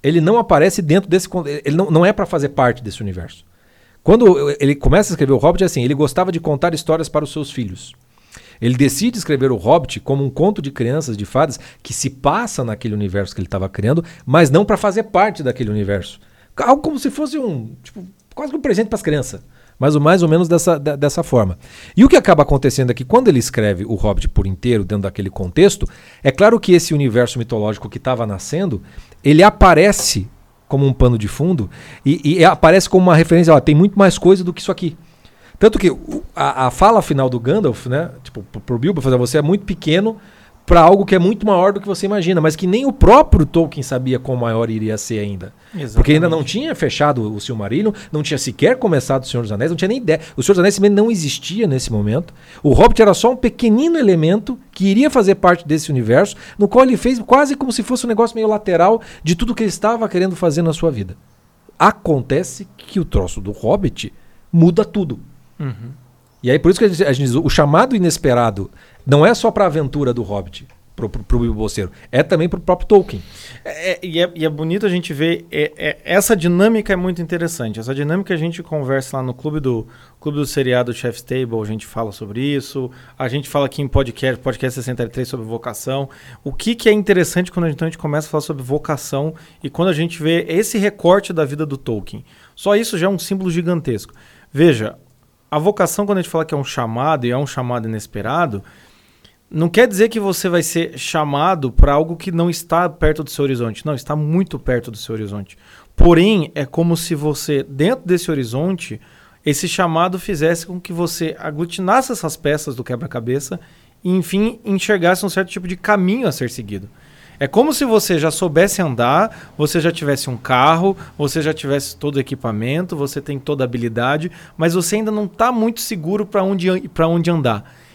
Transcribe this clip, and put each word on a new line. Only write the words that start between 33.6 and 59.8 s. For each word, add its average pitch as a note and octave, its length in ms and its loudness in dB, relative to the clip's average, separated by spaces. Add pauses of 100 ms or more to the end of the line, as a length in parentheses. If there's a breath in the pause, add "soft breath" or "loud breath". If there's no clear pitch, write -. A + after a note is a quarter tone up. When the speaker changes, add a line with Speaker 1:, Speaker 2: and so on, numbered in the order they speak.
Speaker 1:
muito G3 220 4
mais G3 220 6
coisa F#3 240 6
do F3 100 -4
que - 80 -12
isso - 100 -6
aqui. E3+ 240 -6 (640 soft breath)
Tanto G#3+ 180 6
que F3 140 2
o, - 320 -10 (120)
a, C3 320 0
a B2 40 0
fala G#3 320 4
final C3+ 260 0
do B2+ 100 -4
Gandalf, C#3 460 -2
né, C#3+ 240 -4 (140)
tipo, - 180 -16
pro, G#2 200 -16
pro A#2+ 180 -4
Bilbo, E3 220 0
fazer, C3 160 2
Você B2 200 0
é D3 60 4
muito G3 220 0
pequeno G3 520 -2 (540 soft breath)
pra E3+ 80 10
algo F#3 260 8
que - 80 0
é F#3+ 60 4
muito G#3 260 0
maior G3 280 4
do G3 80 -6
que - 40 -16
você G3+ 200 -4
imagina, F#3+ 340 0
mas D#3 160 2
que F#3 100 -6
nem A3 200 0
o C#4 80 0
próprio A3 520 6
Tolkien D#3 380 0
sabia B2+ 340 -2
quão B2+ 200 -4
maior A#2 320 0
iria G#2+ 280 -4
ser G#2+ 220 -6
ainda. G2+ 340 -8 (400 soft breath)
Porque A2+ 200 6
ainda E3 160 4
não D#3+ 80 0
Speaker 2:
Exatamente. C#3+ 120 -4
Speaker 1:
tinha C#4+ 240 -4
fechado B2 640 -2
o G2+ 60 -10
Silmarillion, A#2+ 500 -2 (180 loud breath)
não D3+ 140 -4
tinha D3 140 -4
sequer E3 400 0
começado C#3+ 460 0
O - 20 -14
Senhor A#2+ 180 -4
dos G#2+ 80 -6
Anéis, A2+ 180 -2
não F3 60 -2
tinha F#3+ 140 -2
nem B3 80 -2
ideia. E3 240 0 (160 loud breath)
O C#3 40 -4
Senhor G3+ 120 4
dos F3+ 60 4
Anéis G3 160 4
simplesmente G3 220 4
não A3 140 2
existia F3+ 560 -4
nesse C3 240 -2
momento. G#2+ 420 -2 (300 loud breath)
O D3 80 4
Hobbit - 300 6
era G3+ 120 8
só B3 200 2
um - 20 -2
pequenino B3+ 600 2
elemento G3+ 600 2 (140)
que F#3 140 -4
iria A3+ 240 4
fazer G3 260 4
parte F3 320 2
desse D#3 240 -2
universo, C3 460 2 (200 loud breath)
no G3+ 120 2
qual B3 160 6
ele B3+ 100 2
fez A#3+ 240 -2
quase C#4 380 2
como C4 160 -4
se A3 100 -4
fosse B3 220 -4
um - 20 -4
negócio A3+ 260 0
meio A3 140 -2
lateral G#3 540 2 (200 loud breath)
de E3+ 140 0
tudo A3+ 180 -4
que A3+ 100 -2
ele G3+ 60 0
estava A3 380 -2